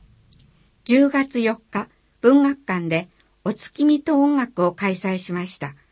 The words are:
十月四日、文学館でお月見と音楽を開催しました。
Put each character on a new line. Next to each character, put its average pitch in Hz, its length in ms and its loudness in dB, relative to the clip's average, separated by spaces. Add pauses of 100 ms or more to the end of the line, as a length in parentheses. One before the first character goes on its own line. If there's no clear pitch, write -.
(840)
十 277 240 4
月 269 320 -4
四 220 200 -2 (120)
日、 - 160 -6 (320)
文 277 240 6
学 277 200 -2
館 175 240 -4
で 165 200 -2 (340)
お 208 100 -4
月 - 320 -6
見 294 160 4
と 285 200 0
音 285 160 2
楽 240 280 -2
を 175 80 0
開 190 220 -4
催 190 240 -4
し 185 140 -12
ま 175 120 -6
し 180 140 -14
た。 143 160 -12 (180)